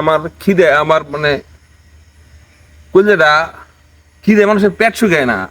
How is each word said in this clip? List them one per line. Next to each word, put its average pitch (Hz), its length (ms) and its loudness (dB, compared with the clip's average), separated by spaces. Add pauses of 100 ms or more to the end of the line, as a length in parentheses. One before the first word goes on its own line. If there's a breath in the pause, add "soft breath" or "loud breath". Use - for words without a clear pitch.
আমার 156 160 0 (220)
খিদে, 185 240 2 (180)
আমার 156 180 0 (120)
মানে 147 180 -4 (1600)
কলিজাটা, 185 380 2 (920)
খিদে 208 260 2
মানুষের 202 300 0
পেট 220 220 0
শুকায় 165 300 0
না, 104 60 -4 (140)